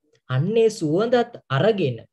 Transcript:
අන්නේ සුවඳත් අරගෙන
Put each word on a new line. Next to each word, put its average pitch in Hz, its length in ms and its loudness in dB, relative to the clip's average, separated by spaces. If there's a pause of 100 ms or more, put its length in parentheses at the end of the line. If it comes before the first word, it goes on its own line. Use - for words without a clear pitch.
(300)
අන්නේ 208 400 0
සුවඳත් 220 640 0 (140)
අරගෙන 147 500 0 (160)